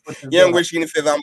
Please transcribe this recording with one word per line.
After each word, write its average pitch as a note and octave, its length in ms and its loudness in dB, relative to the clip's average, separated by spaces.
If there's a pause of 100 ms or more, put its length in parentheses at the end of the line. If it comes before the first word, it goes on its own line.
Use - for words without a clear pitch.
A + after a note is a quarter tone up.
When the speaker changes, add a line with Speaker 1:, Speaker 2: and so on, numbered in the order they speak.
Speaker 1:
which - 180 -16
is C3+ 80 -14
Speaker 2:
Young F3+ 200 6
Speaker 1:
good. F3 40 0
Speaker 2:
Rich E3+ 180 0
Union E3 160 -4
says, D3+ 160 -4
"I'm D3 180 0